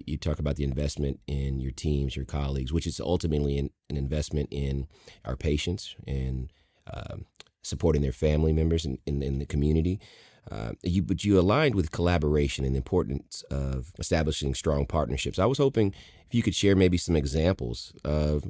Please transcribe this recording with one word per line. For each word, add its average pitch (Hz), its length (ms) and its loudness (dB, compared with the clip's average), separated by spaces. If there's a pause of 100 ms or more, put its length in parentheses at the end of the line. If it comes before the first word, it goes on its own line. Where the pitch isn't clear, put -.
you 76 80 -4
talk - 240 -2
about 71 160 -2
the 71 80 -2
investment 69 640 -2
in 69 320 -2
your 65 140 -4
teams, 69 420 -2
your 69 80 -6
colleagues, 69 480 -4
which 82 160 0
is - 140 -6
ultimately 73 560 0
an, 71 120 -2 (200)
an 73 80 -4
investment 71 520 -2
in 69 380 -4 (380)
our 64 100 -6
patients - 580 -2 (140)
and, 65 460 -4 (400)
um, - 320 -12 (380)
supporting 76 380 2
their 67 120 2
family 78 400 2
members 80 320 2
and 65 200 -4
in, 71 160 -2
in 69 180 -2
the 69 60 -4
community. 80 540 2 (500)
Uh, 55 220 -8 (100)
you, 90 220 0
but 92 200 -2
you 101 160 6
aligned 117 360 4
with 87 160 0
collaboration 73 760 2
and 67 80 0
the 67 40 0
importance 67 760 -2
of 67 480 -4
establishing 73 560 0
strong 71 320 0
partnerships. 67 500 -2
I 92 80 2
was 135 140 0
hoping 113 340 2 (340)
if - 60 -8
you 117 80 2
could 107 140 0
share 98 200 4
maybe 90 220 6
some 85 180 0
examples 71 800 0 (100)
of 76 460 0